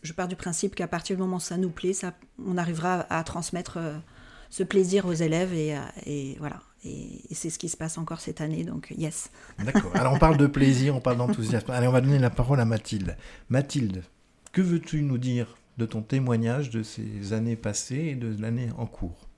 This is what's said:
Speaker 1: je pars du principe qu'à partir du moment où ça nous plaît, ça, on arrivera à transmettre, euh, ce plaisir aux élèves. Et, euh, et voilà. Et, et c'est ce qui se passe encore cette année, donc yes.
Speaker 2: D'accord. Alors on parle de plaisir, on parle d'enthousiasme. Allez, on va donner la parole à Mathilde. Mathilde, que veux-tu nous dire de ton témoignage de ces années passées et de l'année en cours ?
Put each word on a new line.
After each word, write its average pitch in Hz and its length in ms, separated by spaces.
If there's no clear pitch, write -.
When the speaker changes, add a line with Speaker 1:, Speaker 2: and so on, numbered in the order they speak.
Speaker 1:
je 160 100
pars 180 140
du 180 80
principe 190 400
qu'à 175 120
partir 175 280
du 180 80
moment 185 140
où - 20
ça 175 180
nous 185 140
plaît, 180 220
ça, 185 200
on 180 140
arrivera 175 500
à 165 140
transmettre, 170 540
euh, 156 200
ce - 120
plaisir 190 460
aux 175 60
élèves. 165 400
Et, 156 220
euh, 139 40
et 139 340
voilà. 147 200
Et, - 460
et - 40
c'est 165 160
ce 160 80
qui 170 120
se - 80
passe 160 200
encore 165 220
cette 156 220
année, 156 240
donc - 300
yes. - 360
Speaker 2:
D'accord. 127 380
Alors 131 180
on 135 60
parle 160 180
de 143 100
plaisir, 135 480
on 127 40
parle 123 180
d'enthousiasme. 120 540
Allez, 123 160
on 123 40
va 127 100
donner 139 180
la 123 100
parole 131 300
à 117 60
Mathilde. 104 500
Mathilde, 117 540
que 185 100
veux-tu 170 400
nous 139 160
dire 123 380
de 113 80
ton 110 160
témoignage 123 680
de 113 140
ces 104 500
années 113 220
passées 110 400
et 135 40
de 113 240
l'année 117 380
en 117 80
cours ? - 420